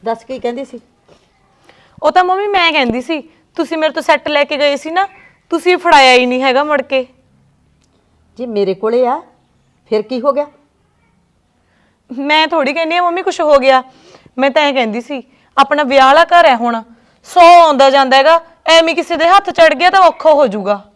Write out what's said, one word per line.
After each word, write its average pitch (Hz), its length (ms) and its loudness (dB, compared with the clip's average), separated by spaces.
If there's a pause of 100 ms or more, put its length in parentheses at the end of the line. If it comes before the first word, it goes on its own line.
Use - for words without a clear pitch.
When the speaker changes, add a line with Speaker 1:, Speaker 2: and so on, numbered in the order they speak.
Speaker 1:
ਦੱਸ 226 200 -8
ਕੀ 262 140 -14
ਕਹਿੰਦੀ 240 260 -10
ਸੀ? 240 160 -20 (1200)
Speaker 2:
ਉਹ 294 80 0
ਤਾਂ 370 140 0
ਮੰਮੀ 381 220 -4
ਮੈਂ 359 260 -2
ਕਹਿੰਦੀ 254 280 -4
ਸੀ, 294 200 -8 (340)
ਤੁਸੀਂ 320 240 -6
ਮੇਰੇ 311 140 -2
ਤੋਂ 311 100 -8
ਸੈੱਟ 311 260 -2
ਲੈ 294 160 -2
ਕੇ 294 120 -8
ਗਏ 285 200 -2
ਸੀ 311 140 -12
ਨਾ, 381 180 -4 (420)
ਤੁਸੀਂ 349 260 -2
ਫੜਾਇਆ 294 380 4
ਹੀ 247 120 2
ਨਹੀਂ 254 160 -4
ਹੈਗਾ 269 220 0
ਮੁੜ 294 180 -4
ਕੇ। 262 240 -6 (1300)
Speaker 1:
ਜੀ 247 80 -10
ਮੇਰੇ 202 280 -4
ਕੋਲੇ 233 320 -2
ਆ, 285 160 -6 (680)
ਫਿਰ 214 140 -4
ਕੀ 233 180 -8
ਹੋ 277 120 -2
ਗਿਆ? 294 140 -4 (1700)
Speaker 2:
ਮੈਂ 302 300 -2
ਥੋੜ੍ਹੀ 294 240 -2
ਕਹਿੰਦੀ 330 240 -4
ਆ 349 60 -2
ਮੰਮੀ 349 200 -4
ਕੁਛ 370 180 -6
ਹੋ 302 180 2
ਗਿਆ, 262 240 2 (560)
ਮੈਂ 269 120 0
ਤਾਂ 302 120 0
ਐਂ 285 100 -2
ਕਹਿੰਦੀ 240 280 -4
ਸੀ 247 220 -12 (360)
ਆਪਣਾ 294 240 0
ਵਿਆਹ 269 240 2
ਵਾਲਾ 302 180 4
ਘਰ 339 220 4
ਹੈ 262 100 2
ਹੁਣ, 226 260 -6 (420)
ਸੌ - 160 -2
ਆਉਂਦਾ 320 500 6
ਜਾਂਦਾ 269 260 2
ਹੈਗਾ, 320 240 4 (260)
ਐਵੇਂ 330 280 2
ਕਿਸੇ 339 220 -6
ਦੇ 302 80 -2
ਹੱਥ 381 260 2
ਚੜ 320 240 2
ਗਿਆ 339 160 0
ਤਾਂ 381 100 2
ਔਖਾ 320 320 2
ਹੋ 285 140 2
ਜਾਊਗਾ। 202 380 -6 (120)